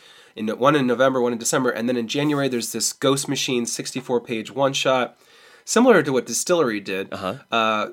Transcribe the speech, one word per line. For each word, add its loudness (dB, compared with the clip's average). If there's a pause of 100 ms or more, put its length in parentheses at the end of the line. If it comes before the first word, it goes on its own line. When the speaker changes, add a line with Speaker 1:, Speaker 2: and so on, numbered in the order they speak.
(360)
Speaker 1:
in, -4
one 4
in 2
November, 2
one 2
in -4
December, 0
and -2
then 0
in -4
January 0
there's -4
this -4
Ghost 0
Machine -2
sixty-four -4
page -8
one 0
shot, 0 (460)
similar 6
to -2
what 0
Distillery 0
did, -6
Speaker 2:
Uh-huh. -6 (160)
Speaker 1:
uh, 0